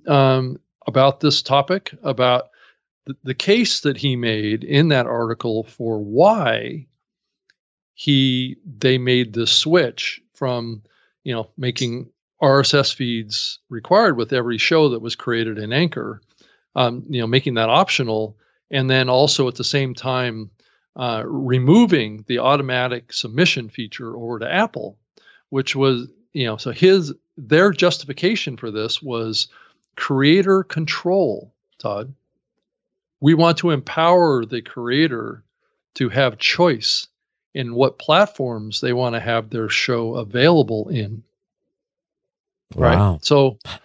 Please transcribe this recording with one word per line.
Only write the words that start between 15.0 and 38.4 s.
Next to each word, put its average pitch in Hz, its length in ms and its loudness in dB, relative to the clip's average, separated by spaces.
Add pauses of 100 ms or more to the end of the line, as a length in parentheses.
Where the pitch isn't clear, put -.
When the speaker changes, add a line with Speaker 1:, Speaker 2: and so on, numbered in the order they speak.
Speaker 1:
was 113 160 -10
created 113 400 -4
in 107 160 -8
Anchor, 123 480 -4 (540)
um, 123 340 -2
you 127 120 -4
know, 113 60 -2
making 127 280 0
that 113 160 2
optional, 113 680 0 (340)
and 131 200 -2
then 131 180 2
also 131 400 2
at 120 60 -6
the 123 100 -8
same 135 300 -2
time, 123 560 -6 (460)
uh, 117 280 -6
removing 131 1040 2
the 120 100 -2
automatic 127 760 -2
submission 120 580 -2
feature 113 440 -12
over 117 240 -10
to 123 140 -6
Apple, 175 460 -4 (500)
which 135 260 -4
was, 135 340 0 (260)
you 139 100 -4
know, 107 140 -4
so 123 140 -8
his, 180 420 4 (240)
their 156 320 4
justification 160 880 -2
for 117 120 -10
this 107 300 -6
was 113 480 -4 (480)
creator 180 640 4
control, 160 920 -4 (240)
Todd. 110 340 -8 (1080)
We 147 120 6
want 165 260 4
to 175 120 0
empower 160 720 2
the 117 160 -8
creator 120 840 -4 (520)
to 123 160 -2
have 120 260 0
choice - 720 0 (480)
in 120 200 -8
what 131 240 2
platforms 127 840 0